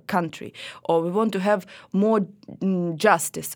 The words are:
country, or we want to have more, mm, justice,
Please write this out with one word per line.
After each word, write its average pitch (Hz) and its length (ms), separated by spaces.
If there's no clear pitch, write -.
country, 170 480
or 165 180
we 170 80
want 214 240
to 190 60
have 202 260
more, 214 280
mm, 175 340
justice, 165 600